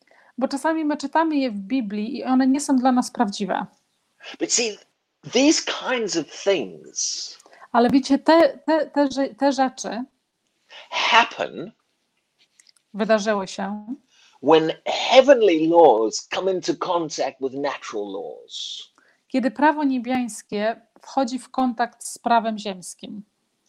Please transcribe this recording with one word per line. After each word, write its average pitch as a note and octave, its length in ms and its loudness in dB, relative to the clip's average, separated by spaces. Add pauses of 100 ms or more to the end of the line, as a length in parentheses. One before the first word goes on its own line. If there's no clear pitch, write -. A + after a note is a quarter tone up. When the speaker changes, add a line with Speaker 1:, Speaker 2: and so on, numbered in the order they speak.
(380)
Speaker 1:
bo B3+ 100 0
czasami D#4 380 -2
my D4 120 0
czytamy D#4 400 0
je C4 140 0
w G3+ 80 -8
Biblii G#3+ 580 -4
i - 60 -10
one B3+ 240 2
nie C#4 140 2
są C#4+ 140 0
dla B3+ 160 2
nas B3 200 0
prawdziwe. G3+ 540 -4 (760)
Speaker 2:
But - 140 -2
see, A3+ 240 -2 (540)
these C#4+ 300 4 (280)
kinds G#3+ 280 -2
of D3 80 -4 (180)
things F#2+ 920 -4 (340)
Speaker 1:
Ale A#3+ 180 4
widzicie, C4+ 300 2
te, D#4 460 4
te, D4+ 240 2
te C#4+ 180 0
rze-, C4+ 280 -4
te C#4 160 2
rzeczy B3+ 520 -4 (840)
Speaker 2:
happen D3 840 0 (1200)
Speaker 1:
wydarzyły G#3 540 0
się, G#3 380 -10 (580)
Speaker 2:
when D#3+ 300 4 (120)
heavenly A3+ 800 4
laws B2+ 680 6
come F#3+ 180 -2
into E3+ 220 -4
contact D#3+ 640 -4
with B2+ 120 -4
natural B2+ 580 -6
laws. D2 720 -12 (440)
Speaker 1:
kiedy C4 240 -2
prawo D4+ 320 0
niebiańskie A#3 960 -4 (200)
wchodzi C4 380 -4
w - 120 -18
kontakt A#3+ 520 -4
z - 140 -14
prawem A3+ 420 0
ziemskim. G3+ 640 -12 (460)